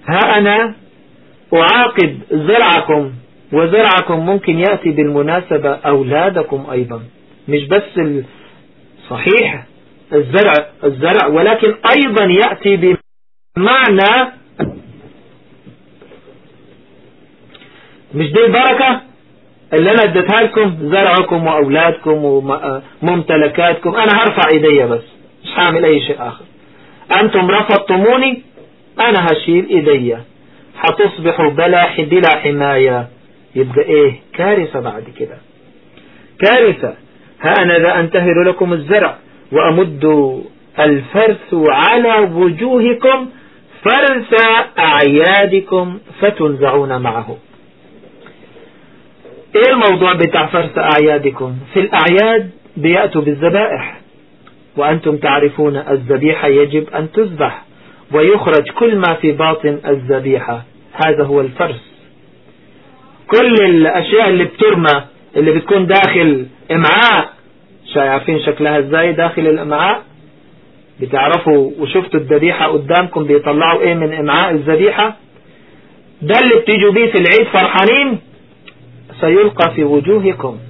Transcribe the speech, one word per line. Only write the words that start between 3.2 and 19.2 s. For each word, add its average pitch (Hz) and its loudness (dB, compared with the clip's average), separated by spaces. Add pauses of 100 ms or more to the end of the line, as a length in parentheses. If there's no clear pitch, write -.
وزرعكم 175 0
ممكن 185 -2
يأتي 190 0
بالمناسبة 147 -2
أولادكم 143 -2
أيضا، 120 -6 (460)
مش 143 -2
بس 196 -2
ال-، 147 -4 (880)
صحيح 180 -2 (480)
الزرع، 151 2 (300)
الزرع، 143 0
ولكن 208 2 (240)
أيضا 214 0
يأتي 185 0 (600)
بمعنى، 226 2 (3750)
مش 147 -4
دي - 4
البركة 254 2 (720)